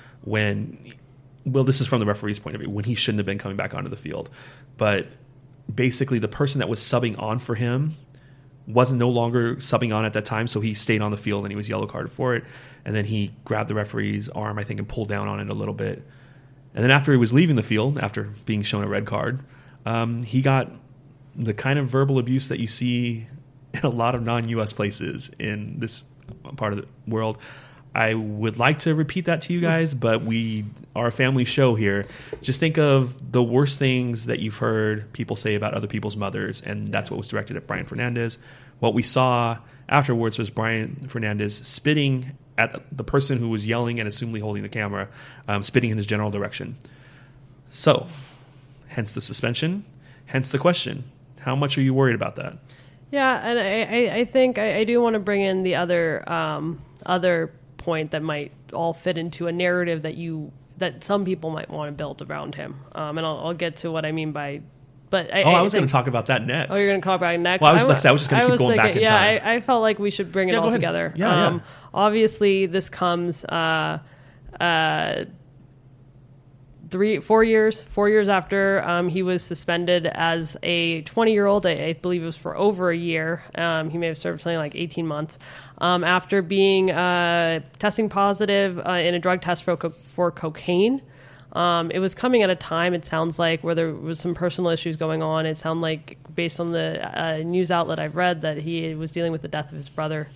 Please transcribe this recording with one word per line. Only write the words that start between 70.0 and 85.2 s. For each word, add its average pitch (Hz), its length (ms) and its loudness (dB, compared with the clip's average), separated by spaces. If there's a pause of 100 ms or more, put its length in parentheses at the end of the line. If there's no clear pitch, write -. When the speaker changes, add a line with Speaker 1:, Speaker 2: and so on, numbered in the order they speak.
Speaker 2:
should 190 220 -4
bring 190 160 2
it 180 40 2
Speaker 1:
Yeah, 165 60 4
Speaker 2:
all 165 60 2
Speaker 1:
go 165 40 4
ahead. 233 120 2
Speaker 2:
together. 170 360 -2
Speaker 1:
Yeah, 180 120 2
yeah. 175 180 4
Speaker 2:
Um, 175 160 0 (320)
obviously, 208 720 4
this 180 240 -2
comes, 175 540 -2
uh, 160 560 0 (600)
uh, 160 640 0 (1700)
three, 196 300 2
four 220 220 6
years, 220 400 4
four 208 260 0
years 208 200 4
after, 196 560 2
um, 175 240 0
he 180 140 -2
was 180 200 0
suspended 170 640 0
as 165 560 -2
a 170 400 0
twenty-year-old. 202 640 2
I, 175 40 2
I 160 240 -2
believe 180 280 -2
it 165 40 -6
was 160 100 -8
for - 200 -8
over 185 340 2
a 165 60 2
year. 165 460 -2 (120)
Um, 160 360 -2
he 165 80 -6
may 170 80 -2
have 160 120 -4
served 170 240 -6
something 170 160 -2
like 147 160 -6
eighteen 170 320 -6
months, 151 320 -6 (400)